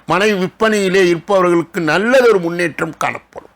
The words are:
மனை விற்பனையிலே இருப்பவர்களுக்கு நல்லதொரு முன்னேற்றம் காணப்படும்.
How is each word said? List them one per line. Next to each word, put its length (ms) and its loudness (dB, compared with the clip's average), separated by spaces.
மனை 280 0
விற்பனையிலே 720 0
இருப்பவர்களுக்கு 760 0
நல்லதொரு 580 2
முன்னேற்றம் 580 -6
காணப்படும். 600 -10